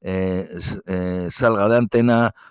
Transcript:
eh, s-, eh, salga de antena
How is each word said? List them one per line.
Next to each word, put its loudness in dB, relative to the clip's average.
eh, -4
s-, -8
eh, -4
salga 2
de 4
antena 2